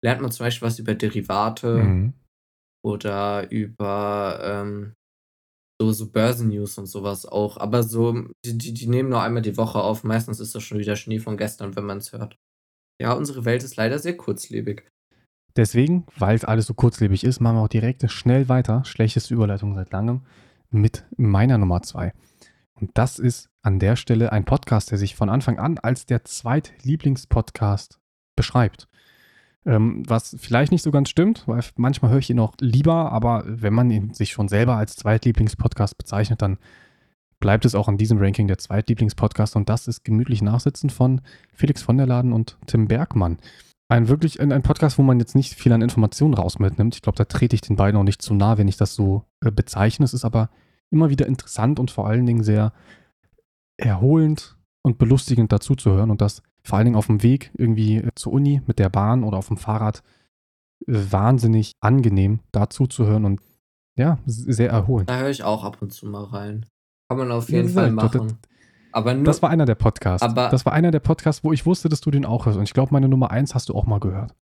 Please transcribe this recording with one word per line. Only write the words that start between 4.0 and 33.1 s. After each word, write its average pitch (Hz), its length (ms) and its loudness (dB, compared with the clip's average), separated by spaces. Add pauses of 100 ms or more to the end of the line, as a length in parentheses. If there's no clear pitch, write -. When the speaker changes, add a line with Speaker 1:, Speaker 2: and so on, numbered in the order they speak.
Speaker 1:
ähm, 101 520 -10 (840)
so, 110 120 0
so 107 180 -8
Börsennews 110 680 -2
und 98 80 -14
sowas 98 400 -10
auch. 104 320 -6
Aber 113 260 -2
so, 117 280 -2 (320)
die, 117 140 -8
die, 117 160 -10
die 117 140 -10
nehmen 131 220 -2
nur 117 120 0
einmal 113 200 -4
die 104 140 -6
Woche 113 240 -4
auf. 107 220 -4
Meistens 113 380 -4
ist 107 140 -12
das 107 100 -12
schon 104 140 -8
wieder 104 180 -4
Schnee 110 240 -8
von 107 160 -10
gestern, 101 400 -10
wenn 101 80 -8
man's 101 280 -12
hört. - 240 -14 (640)
Ja, 120 120 -2
unsere 135 320 -6
Welt 123 180 -2
ist 131 140 -16
leider 117 240 -2
sehr 175 160 -8
kurzlebig. 110 720 -10 (680)
Speaker 2:
Deswegen, 139 500 2 (100)
weil's 107 280 0
alles 110 220 0
so 113 80 -8
kurzlebig 107 480 0
ist, 123 180 0
machen 113 160 2
wir 110 60 2
auch 107 60 0
direkt 117 420 -2
schnell 127 380 2
weiter. 127 360 0
Schlechteste - 500 -2
Überleitung 101 400 0
seit 92 180 -8
langem 117 300 -4 (480)
mit - 340 0 (120)
meiner 113 420 4
Nummer 90 240 2
zwei. - 300 -8 (680)
Und 98 140 -8
das 120 240 0
ist - 300 -2 (140)
an 95 180 0
der 104 160 2
Stelle 113 360 0
ein 104 120 0
Podcast, - 480 0
der 101 60 -2
sich 101 180 -4
von 104 120 -2
Anfang 117 300 0
an 160 200 -4
als - 280 -4
der 120 180 -2
Zweitlieblingspodcast - 1700 -4 (380)
beschreibt. - 520 0 (760)
Ähm, 110 420 2
was - 300 -2
vielleicht 131 320 0
nicht 180 120 2
so 151 100 -2
ganz 139 180 2
stimmt, 202 380 0
weil 117 100 -2
f-, - 180 -6
manchmal 123 360 2
höre 135 80 4
ich - 100 -6
ihn 123 80 2
auch 110 220 0
lieber, 143 500 2